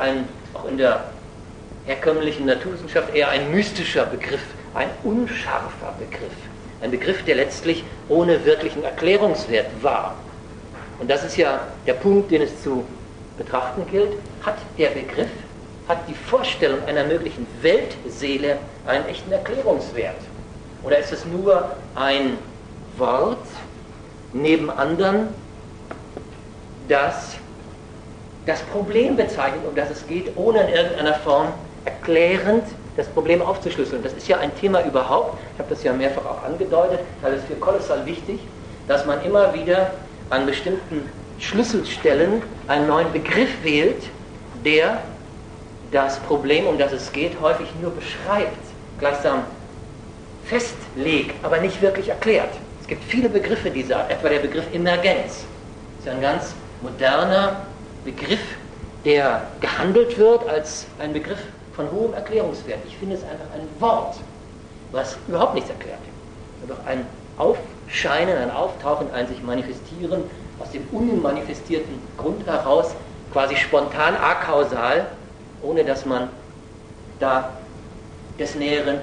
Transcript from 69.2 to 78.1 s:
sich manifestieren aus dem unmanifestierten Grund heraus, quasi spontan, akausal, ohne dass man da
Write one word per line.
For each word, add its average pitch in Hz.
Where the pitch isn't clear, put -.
sich 123
manifestieren 131
aus -
dem -
unmanifestierten 156
Grund 156
heraus, 156
quasi 139
spontan, 147
akausal, 143
ohne 156
dass 135
man 127
da -